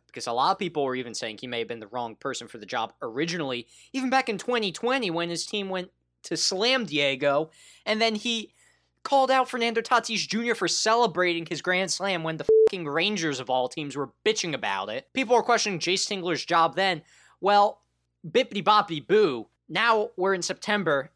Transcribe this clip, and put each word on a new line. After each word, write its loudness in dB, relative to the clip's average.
because -10
a -4
lot 2
of -2
people -2
were -2
even -8
saying -8
he -12
may -6
have -4
been -8
the -14
wrong -8
person -8
for -16
the -16
job -4
originally, -6
even -4
back 0
in -2
twenty -2
twenty -2
when -4
his -6
team -6
went -6
to -6
slam 0
Diego, 0
and 0
then 2
he -4
called 2
out 4
Fernando -2
Tatis 0
Junior 0
for -2
celebrating 2
his -6
grand 0
slam -2
when -4
the -8
fucking 0
Rangers 0
of -10
all 2
teams -8
were -6
bitching 0
about -4
it. -10
People 2
were 6
questioning 0
Jace -2
Tingler's -4
job 2
then. 0
Well, 4
bippity 0
boppity 2
boo, 4
now 2
we're 2
in -4
September, 0